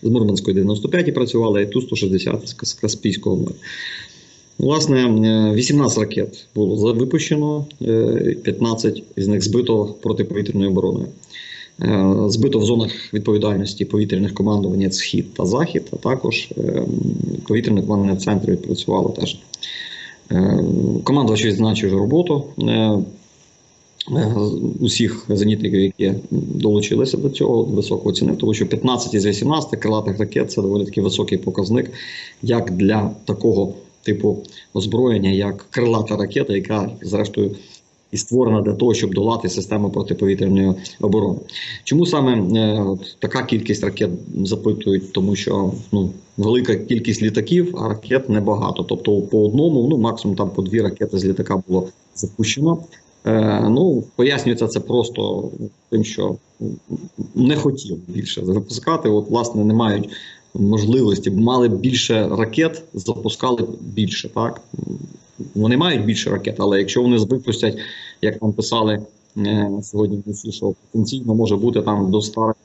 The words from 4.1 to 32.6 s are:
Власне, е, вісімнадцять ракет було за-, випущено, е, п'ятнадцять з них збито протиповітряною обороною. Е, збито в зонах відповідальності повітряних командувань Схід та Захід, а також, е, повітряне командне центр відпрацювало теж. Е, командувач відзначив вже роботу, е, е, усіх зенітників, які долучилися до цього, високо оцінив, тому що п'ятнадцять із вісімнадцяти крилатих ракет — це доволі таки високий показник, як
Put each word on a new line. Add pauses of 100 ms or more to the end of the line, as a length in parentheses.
Власне,
е,
вісімнадцять
ракет (100)
було
за-,
випущено, (160)
е,
п'ятнадцять (140)
з
них
збито
протиповітряною
обороною. (760)
Е, (120)
збито
в
зонах
відповідальності
повітряних
командувань
Схід
та
Захід, (100)
а
також,
е, (640)
повітряне
командне
центр
відпрацювало
теж. (920)
Е, (400)
командувач
відзначив
вже
роботу, (160)
е,
е, (1800)
усіх
зенітників,
які (180)
долучилися
до
цього,
високо
оцінив,
тому
що
п'ятнадцять
із
вісімнадцяти
крилатих
ракет —
це
доволі
таки
високий
показник, (500)
як